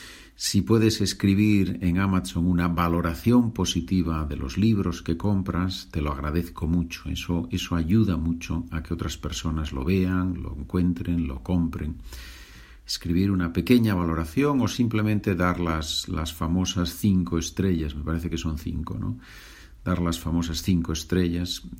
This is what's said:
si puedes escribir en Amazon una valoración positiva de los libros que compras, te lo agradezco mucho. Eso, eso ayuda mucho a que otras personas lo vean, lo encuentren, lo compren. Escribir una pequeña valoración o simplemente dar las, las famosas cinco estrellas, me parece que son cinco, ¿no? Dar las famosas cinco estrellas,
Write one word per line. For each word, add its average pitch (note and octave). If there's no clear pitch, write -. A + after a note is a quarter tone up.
si -
puedes A2
escribir G2
en F2
Amazon F#2
una F2
valoración E2+
positiva E2+
de C#2+
los C2+
libros G2
que E2
compras, F#2
te D#2+
lo D2
agradezco D2+
mucho. E2+
Eso, E2+
eso F2+
ayuda F2
mucho E2
a D#2+
que E2
otras D#2+
personas D#2
lo C2+
vean, F#2
lo D#2+
encuentren, E2+
lo C2+
compren. E2+
Escribir F2+
una F2
pequeña G#2+
valoración F2
o G#2+
simplemente G#2+
dar F2+
las, D#2+
las D#2
famosas F2
cinco F2+
estrellas, D#2+
me D2
parece E2
que E2
son D#2
cinco, E2
¿no? G#2
Dar E2+
las E2+
famosas E2
cinco E2+
estrellas, F2